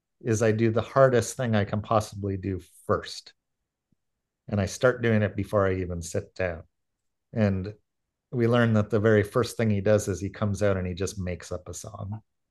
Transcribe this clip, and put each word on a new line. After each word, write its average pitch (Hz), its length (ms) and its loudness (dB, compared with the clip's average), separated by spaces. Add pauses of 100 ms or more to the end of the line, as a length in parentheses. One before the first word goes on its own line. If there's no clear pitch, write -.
(220)
is 113 200 0
I 110 120 4
do 113 180 2
the 113 100 0
hardest 127 540 4
thing 117 200 -2
I 101 100 2
can 104 160 -4
possibly 101 560 -2
do 92 240 -6 (260)
first. - 460 -4 (1120)
And 101 140 0
I 92 60 0
start 123 340 0
doing 110 220 2
it 95 120 -2
before 101 300 0
I 95 100 0
even 87 280 -6
sit - 320 -8
down." 85 260 -6 (720)
And 101 400 0 (580)
we 120 140 0
learn 117 280 4
that 104 180 2
the 110 80 2
very 107 240 6
first - 340 -2
thing 110 140 2
he 98 100 0
does 104 260 2
is 90 120 -4
he 95 100 -6
comes 101 320 -4
out 98 160 2
and 92 80 -4
he 90 80 -6
just 92 260 -6
makes 90 320 -8
up 87 160 -10
a 87 60 -12
song. 101 480 -12 (300)